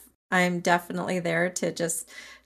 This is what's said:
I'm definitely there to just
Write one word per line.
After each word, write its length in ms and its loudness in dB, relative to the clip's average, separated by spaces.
I'm 300 2
definitely 580 0
there 300 0
to 220 -2
just 380 -4